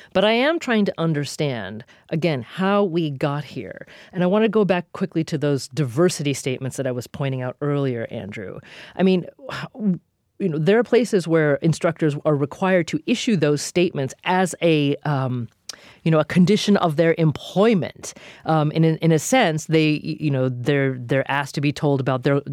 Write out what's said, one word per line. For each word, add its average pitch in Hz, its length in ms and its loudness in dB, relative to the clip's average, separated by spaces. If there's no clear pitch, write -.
But 185 100 2
I 214 80 4
am 277 280 2
trying 220 260 0
to - 120 -2
understand, 135 840 -4
again, 151 340 -2
how 196 400 0
we 165 260 -2
got 143 340 -4
here. - 440 -14
And 180 120 -2
I 180 40 4
wanna 214 200 4
go 214 160 2
back 180 300 0
quickly 175 300 -4
to - 140 -4
those 143 320 -2
diversity 143 640 0
statements 127 440 -6
that 135 80 -4
I 127 60 -2
was 123 160 -8
pointing 135 340 -6
out 127 200 -8
earlier, 139 500 -2
Andrew. 101 480 -12
I - 80 -2
mean, 185 220 2
you 196 100 -2
know, 151 80 -2
there 175 200 2
are 233 60 2
places 220 440 0
where 156 280 2
instructors 160 600 0
are 156 100 2
required 170 540 0
to 156 180 -4
issue 233 300 0
those 147 240 2
statements 143 520 -2
as 185 360 0
a, 147 360 2
um, 131 500 -4
you 165 80 2
know, 156 80 6
a 151 60 2
condition 196 520 4
of 156 200 0
their 165 200 4
employment. 170 960 0
Um, 151 260 2
in, 160 120 2
in, 160 140 4
in 165 140 2
a 156 80 4
sense, 175 480 2
they, 156 360 2
you 156 260 -4
know, 131 200 0
they're, 131 500 0
they're 131 320 -2
asked 143 240 -2
to 151 60 -2
be 143 100 0
told 143 300 0
about 127 220 -2
their, 139 180 2